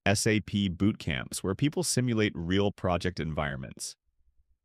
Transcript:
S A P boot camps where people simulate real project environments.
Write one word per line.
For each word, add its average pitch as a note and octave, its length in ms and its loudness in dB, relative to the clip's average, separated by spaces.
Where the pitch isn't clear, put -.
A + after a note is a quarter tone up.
S G2+ 220 4
A A2 140 4
P G2+ 280 0
boot G2 300 0
camps - 440 -6
where F#2+ 120 0
people D#3+ 280 -2
simulate A#2 520 2
real F#2+ 360 2
project F2+ 480 -2
environments. D2 760 -6